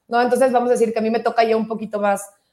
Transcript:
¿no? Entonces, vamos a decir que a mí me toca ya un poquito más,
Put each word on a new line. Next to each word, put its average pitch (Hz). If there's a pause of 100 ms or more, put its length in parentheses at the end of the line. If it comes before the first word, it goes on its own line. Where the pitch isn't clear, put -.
¿no? 233
Entonces, 247
vamos 247
a 247
decir 220
que -
a 214
mí 220
me 226
toca 226
ya 220
un 226
poquito 214
más, 202 (240)